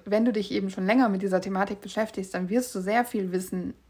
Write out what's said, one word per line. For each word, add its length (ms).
wenn 220
du 80
dich 180
eben 180
schon 160
länger 220
mit 140
dieser 180
Thematik 400
beschäftigst, 540
dann 160
wirst 260
du 60
sehr 240
viel 260
Wissen 420